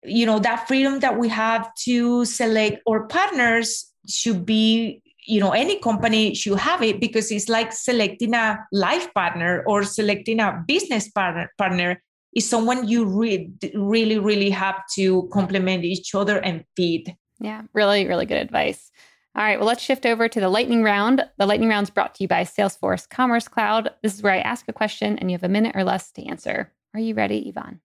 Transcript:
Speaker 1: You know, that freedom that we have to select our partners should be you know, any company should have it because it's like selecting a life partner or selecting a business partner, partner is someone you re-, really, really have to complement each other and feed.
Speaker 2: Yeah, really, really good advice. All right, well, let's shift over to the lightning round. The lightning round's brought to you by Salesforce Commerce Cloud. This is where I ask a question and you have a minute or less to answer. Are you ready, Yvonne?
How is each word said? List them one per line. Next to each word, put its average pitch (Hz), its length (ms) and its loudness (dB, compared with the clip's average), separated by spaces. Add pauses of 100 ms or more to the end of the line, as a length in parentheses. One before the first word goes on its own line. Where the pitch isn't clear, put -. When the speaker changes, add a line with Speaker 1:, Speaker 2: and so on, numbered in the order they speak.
Speaker 1:
You 226 220 2
know, 214 140 2
that 226 280 -2
freedom 269 320 2
that 233 180 2
we 233 100 2
have 220 440 -2 (120)
to 240 420 2
select 214 640 0
our 220 180 0
partners 247 840 0 (180)
should 190 360 -2
be 220 580 2 (240)
you 214 160 2
know, 190 120 2
any 349 260 0
company 220 560 2
should 196 240 -2
have 320 240 0
it 208 180 0
because 220 300 -2
it's 208 180 -4
like 226 240 0
selecting 220 640 0
a 220 240 0 (140)
life 247 420 0
partner 175 520 0
or 202 180 2
selecting 208 560 -2
a 185 260 0
business 294 420 -2
partner, 175 500 -4
partner 180 440 0 (320)
is 233 140 0
someone 240 400 0
you 233 160 2
re-, 190 460 0 (240)
really, 214 440 2
really 202 320 2
have 190 300 -2 (140)
to 185 380 2
complement 185 520 0
each 180 300 -6
other 202 240 0
and 165 260 -4 (120)
feed. 170 400 -2 (240)
Speaker 2:
Yeah, 214 220 -10 (100)
really, 202 340 2
really 180 200 0
good - 120 -2
advice. - 520 -4 (440)
All - 80 -2
right, 214 160 0
well, 208 80 2
let's 240 160 0
shift 262 220 -2
over 233 240 2
to 226 120 -2
the 190 100 2
lightning 233 320 2
round. 214 420 2 (140)
The 196 80 2
lightning 208 240 2
round's 202 200 0
brought - 260 -2
to 190 80 -4
you 180 40 -4
by 180 140 2
Salesforce 190 680 -2
Commerce 240 400 0
Cloud. 220 420 0 (120)
This 208 120 -2
is 208 80 -16
where 196 120 4
I 185 60 0
ask - 280 -6
a 220 60 -10
question 208 440 -2
and 185 120 -2
you 180 40 -2
have 180 100 -6
a 180 40 0
minute 214 260 2
or 190 100 0
less 185 280 -2
to - 140 -16
answer. - 440 -6 (240)
Are 220 60 -6
you 226 140 -2
ready, - 340 -2
Yvonne? - 360 -12